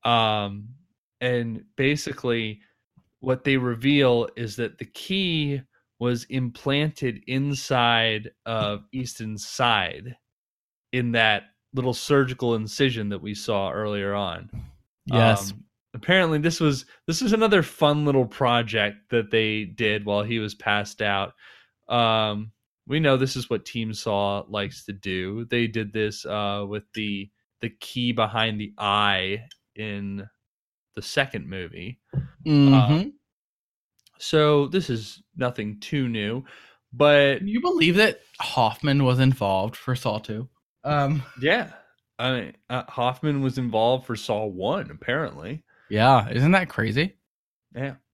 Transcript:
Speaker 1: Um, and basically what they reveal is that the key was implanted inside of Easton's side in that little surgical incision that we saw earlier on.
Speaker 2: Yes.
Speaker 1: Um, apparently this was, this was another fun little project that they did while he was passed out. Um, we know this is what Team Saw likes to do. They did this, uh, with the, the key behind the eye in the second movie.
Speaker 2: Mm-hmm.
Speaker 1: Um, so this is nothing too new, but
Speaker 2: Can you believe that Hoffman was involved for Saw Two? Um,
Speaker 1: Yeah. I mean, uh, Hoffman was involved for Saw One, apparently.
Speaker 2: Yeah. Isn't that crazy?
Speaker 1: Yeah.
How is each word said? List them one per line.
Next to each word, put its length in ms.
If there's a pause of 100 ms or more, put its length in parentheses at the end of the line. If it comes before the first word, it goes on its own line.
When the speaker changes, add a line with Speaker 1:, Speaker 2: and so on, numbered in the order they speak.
Speaker 1:
Um, 640 (520)
and 440 (120)
basically 840 (600)
what 240
they 140
reveal 800
is 200
that 220
the 80
key 720 (380)
was 260
implanted 1000
inside 1040 (160)
of 460
Easton's 540
side 680 (760)
in 200
that 300 (320)
little 180
surgical 600
incision 560
that 100
we 140
saw 360
earlier 440
on. 360 (540)
Speaker 2:
Yes. 480
Speaker 1:
Um, 120 (280)
apparently 460
this 200
was, 280 (200)
this 140
was 140
another 280
fun 440
little 180
project 840
that 200
they 340
did 420
while 160
he 160
was 160
passed 480
out. 320 (560)
Um, 600 (340)
we 120
know 200
this 180
is 140
what 160
Team 260
Saw 560
likes 380
to 80
do. 500
They 220
did 260
this, 320
uh, 420
with 180 (100)
the, 360 (300)
the 100 (100)
key 320
behind 460
the 200
eye 640 (340)
in 500 (680)
the 60
second 460
movie. 520 (460)
Speaker 2:
Mm-hmm. 280
Speaker 1:
Um, 380 (1080)
so 480
this 240
is 320 (140)
nothing 440
too 280
new, 340 (500)
but 460
Speaker 2:
Can 100
you 120
believe 360
that 240 (200)
Hoffman 640
was 160
involved 560
for 180
Saw 240
Two? 300 (340)
Um, 400 (180)
Speaker 1:
Yeah. 300 (480)
I 140
mean, 200 (160)
uh, 200
Hoffman 520
was 160
involved 500
for 100
Saw 300
One, 440
apparently. 720 (260)
Speaker 2:
Yeah. 400
Isn't 240
that 160
crazy? 460 (600)
Speaker 1:
Yeah. 200 (200)